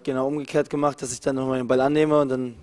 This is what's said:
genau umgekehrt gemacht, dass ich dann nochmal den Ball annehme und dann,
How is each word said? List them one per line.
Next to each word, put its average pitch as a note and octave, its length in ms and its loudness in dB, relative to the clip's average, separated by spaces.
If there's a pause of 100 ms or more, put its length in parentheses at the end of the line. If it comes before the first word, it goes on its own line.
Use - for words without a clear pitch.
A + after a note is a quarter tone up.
genau C3 240 -2
umgekehrt D3 420 -2
gemacht, D3 320 -2
dass B2 100 -8
ich B2 80 -12
dann C#3 160 -2
nochmal C3 220 0
den B2 80 -4
Ball B2+ 140 4
annehme D3+ 400 4
und C#3 80 2
dann, B2+ 340 -4